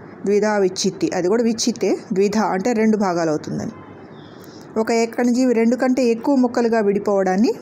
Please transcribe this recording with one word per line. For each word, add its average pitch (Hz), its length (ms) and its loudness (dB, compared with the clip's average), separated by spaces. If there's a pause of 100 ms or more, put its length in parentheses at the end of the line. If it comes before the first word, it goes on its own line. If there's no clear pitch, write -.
(260)
ద్విధా 208 320 2
విచ్ఛిత్తి. 185 580 0
అది 180 120 0
కూడా 226 160 2
విచ్ఛిత్తే, 226 540 0 (160)
ద్విధ 196 240 2
అంటే 190 360 0
రెండు 220 240 2
భాగాలు 175 320 0
అవుతుందని. - 420 -4 (1080)
ఒక 220 120 -2
ఏకకణ 233 380 0
జీవి 247 240 2
రెండు 226 220 2
కంటే 254 300 2
ఎక్కువ 233 300 2
ముక్కలుగా 240 440 2
విడిపోవడాన్ని 202 840 2